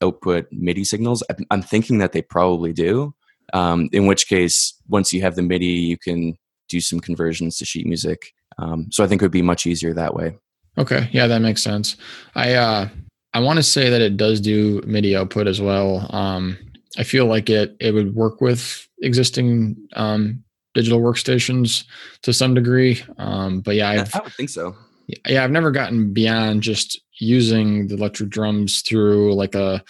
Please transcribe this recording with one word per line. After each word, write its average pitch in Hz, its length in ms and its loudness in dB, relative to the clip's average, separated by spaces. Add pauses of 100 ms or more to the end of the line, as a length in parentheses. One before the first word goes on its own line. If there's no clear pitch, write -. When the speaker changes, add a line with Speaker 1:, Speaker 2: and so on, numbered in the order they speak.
Speaker 1:
output 90 500 0
midi 87 320 -2
signals. 113 460 -2
I'm, - 200 -8
I'm 101 120 0
thinking 110 380 0
that 95 120 2
they 82 100 -4
probably 85 520 0
do, 113 400 0 (400)
um, 87 400 2
in 98 120 4
which 98 220 2
case, 87 460 2 (160)
once 98 220 2
you 92 100 -2
have 90 140 0
the 90 60 -2
midi, 90 240 0
you 87 320 0
can 85 400 -4 (320)
do 87 100 -4
some 85 200 -4
conversions 82 580 -4
to - 80 -10
sheet 85 220 -8
music. 82 460 -6 (240)
Um, 82 340 -6
so 107 120 2
I 98 40 4
think 95 140 2
it 101 40 4
would 87 60 2
be 90 100 2
much 87 240 2
easier 82 280 -2
that 82 200 -4
way. 82 240 -6 (400)
Speaker 2:
Okay. 131 340 0
Yeah, 123 160 2
that 117 140 2
makes 110 220 0
sense. 104 320 -4 (400)
I, 123 180 0
uh, 110 360 2 (440)
I 117 60 0
wanna 147 240 2
say 135 260 2
that 120 120 4
it 101 160 2
does 110 240 2
do 107 440 2
midi 104 300 2
output 95 320 -2
as 98 140 -2
well. 98 540 0
Um, 92 420 -4 (400)
I 123 60 -2
feel 131 220 2
like 110 240 0
it, 104 300 2
it 113 140 0
would 104 220 0
work 110 260 0
with 123 460 -2 (140)
existing, 120 760 0 (180)
um, 107 480 -2 (320)
digital 117 240 4
workstations 120 840 0 (400)
to 120 100 2
some 131 220 2
degree. 123 440 4 (200)
Um, 95 420 -4
but 104 140 -2
yeah, 104 160 2
Speaker 1:
I, 107 100 2
Speaker 2:
I've 107 140 -6
Speaker 1:
I 208 60 -6
would 214 120 -14
think 139 160 -8
so. 90 260 -10 (520)
Speaker 2:
Yeah, 131 160 2
I've 127 80 0
never 160 180 2
gotten 113 440 0
beyond 110 500 2
just - 360 -4 (200)
using 110 680 2
the 101 80 -6
electric 101 360 -4
drums 104 520 -2
through, 104 540 4
like, 98 180 -2
a 98 360 -2